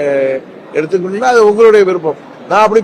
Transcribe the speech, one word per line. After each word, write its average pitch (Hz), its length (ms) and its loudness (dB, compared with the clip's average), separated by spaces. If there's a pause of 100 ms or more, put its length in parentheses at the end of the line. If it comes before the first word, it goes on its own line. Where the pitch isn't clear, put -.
(800)
எடுத்துக்கணும்னா 185 560 -4
அது 220 160 2
உங்களுடைய 214 380 4
விருப்பம். 160 320 -4 (300)
நான் 202 140 2
அப்படி 214 200 0